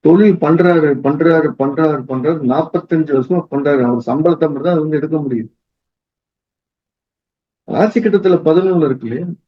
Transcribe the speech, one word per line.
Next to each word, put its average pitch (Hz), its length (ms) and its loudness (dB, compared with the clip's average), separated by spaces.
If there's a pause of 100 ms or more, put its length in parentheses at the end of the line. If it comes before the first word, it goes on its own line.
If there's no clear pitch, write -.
தொழில் 185 380 6
பண்றாரு, 160 460 4 (160)
பண்றாரு, 156 440 0 (100)
பண்றாரு, 143 400 -2 (100)
பண்றாரு, 143 300 -2 (140)
நாற்பத்தஞ்சு 160 640 -2
வருஷமா 170 260 -2 (100)
பண்றாரு. 139 380 0
அவர் 120 200 -4
சம்பளத்தை 160 380 0
மட்டும் 143 220 -4
தான் 160 140 0
வந்து 151 160 -2
எடுக்க 156 160 -4 (100)
முடியுது. 117 240 -6 (2250)
ராசி 214 220 0
கட்டத்துல 196 480 2
பதினொன்றுல 170 420 2
இருக்கு 127 180 -6
இல்லையா 160 220 -8 (180)